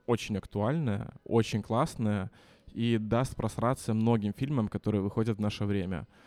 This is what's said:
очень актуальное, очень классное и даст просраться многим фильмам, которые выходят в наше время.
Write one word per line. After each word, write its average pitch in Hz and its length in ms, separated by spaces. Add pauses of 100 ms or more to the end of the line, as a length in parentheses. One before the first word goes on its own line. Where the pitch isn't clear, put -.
очень - 300
актуальное, 107 760 (120)
очень 113 380
классное 110 680 (420)
и 117 260
даст 113 380
просраться 117 580
многим 110 380
фильмам, 131 360
которые 101 320
выходят 107 380
в - 20
наше 104 240
время. 95 420 (200)